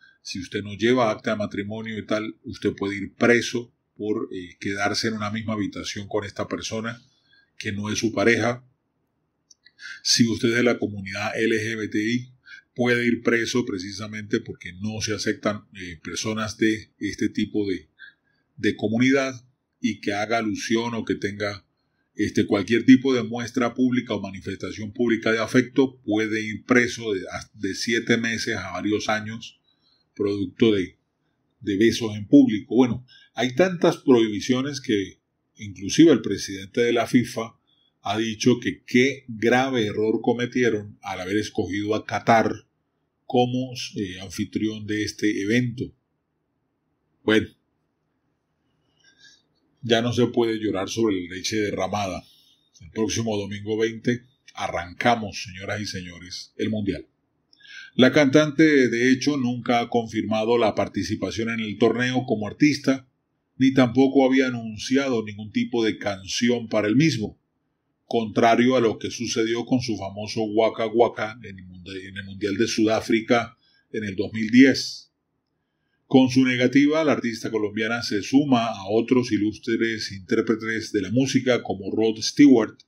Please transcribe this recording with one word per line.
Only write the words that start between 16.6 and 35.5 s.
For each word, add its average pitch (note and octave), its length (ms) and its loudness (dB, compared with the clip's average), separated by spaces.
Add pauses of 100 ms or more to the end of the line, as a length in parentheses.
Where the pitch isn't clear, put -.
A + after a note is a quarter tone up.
este G2+ 300 -4
tipo G#2+ 360 -2
de, F#2 220 -6 (720)
de G2+ 180 0
comunidad C3 720 0 (340)
y A2 220 -2
que G#2 100 -4
haga G#2+ 280 0
alusión A2+ 540 -2
o G#2+ 120 -6
que F#2+ 100 -2
tenga, G2+ 500 -6 (500)
este, G#2 300 0
cualquier G#2+ 400 0
tipo C3 280 8
de A#2+ 100 0
muestra A#2 520 -4
pública B2 380 0
o G2+ 60 -2
manifestación G2 720 -10
pública A2+ 400 0
de A2+ 80 2
afecto, B2+ 640 2
puede G#2+ 380 -2
ir G#2+ 240 -8
preso A#2 480 2
de, F#2 80 -4 (320)
de G2 220 -6
siete A#2 420 0
meses A2+ 400 -4
a F#2 160 -10
varios G2+ 340 -2
años, G#2+ 540 -6 (520)
producto G2+ 600 0
de, F#2 240 -4 (640)
de G2+ 160 -2
besos A2 400 2
en G2+ 100 -10
público. A#2 480 6
Bueno, A#2+ 320 2 (280)
hay B2+ 200 -2
tantas F3+ 400 2
prohibiciones B2+ 840 2
que G2 400 -4 (340)